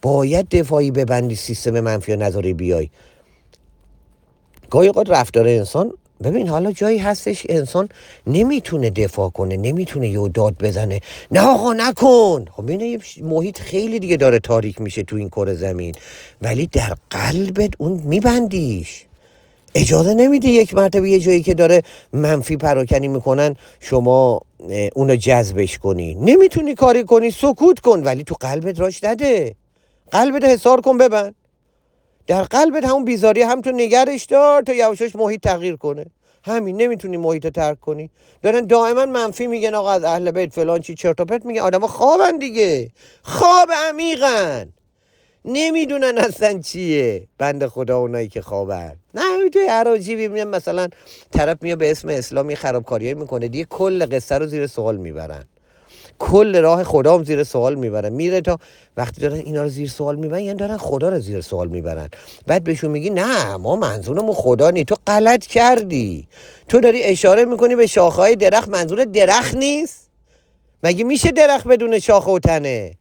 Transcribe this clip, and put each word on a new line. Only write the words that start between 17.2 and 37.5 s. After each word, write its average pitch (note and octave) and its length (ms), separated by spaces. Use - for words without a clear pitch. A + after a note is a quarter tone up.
اون D#3+ 140
می‌بندیش، F3+ 1120
اجازه E3 400
نمیدی C4 360
یک A3+ 240
مرتبه F#3+ 360
یه F#3+ 80
جایی F3 240
که F3+ 120
داره E3+ 280
منفی D3+ 440
پراکنی C#3 520
می‌کنن C3+ 480
شما، B2+ 600
اه، G2+ 240
اونو C3+ 220
جذبش G#2 640
کنی. F2 360
نمی‌تونی D4 600
کاری A#3+ 300
کنی، A#3 260
سکوت C#4+ 500
کن، G3 220
ولی C3+ 220
تو E3 160
قلبت D#3+ 400
راش F#3 240
نده، A3 500
قلبت C4 340
حصار B3+ 360
کن، B3+ 180
ببند. G#3+ 360
در F#3 160
قلبت C#4+ 420
همون C4 200
بیزاری A3 380
هم B3 180
تو C4 100
نگرش B3 540
دار C#4+ 380
تا C4 100
یواشاش A3+ 440
محیط G#3+ 240
تغییر F3+ 360
کنه. D3 300
همین، G3+ 320
نمی‌تونی G#3 400
محیط E3 280
رو D#3+ 60